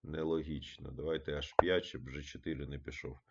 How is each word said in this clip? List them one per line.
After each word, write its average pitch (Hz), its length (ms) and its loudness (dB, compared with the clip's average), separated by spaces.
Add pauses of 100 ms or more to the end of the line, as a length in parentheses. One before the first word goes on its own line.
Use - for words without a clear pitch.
Нелогічно. 78 840 -2
Давайте 73 460 0
Аш 71 200 -4
п'ять, 90 280 6
щоб 64 240 -8
Ж 69 140 -6
чотири 71 440 -4
не 69 120 -4
пішов. - 400 -8 (100)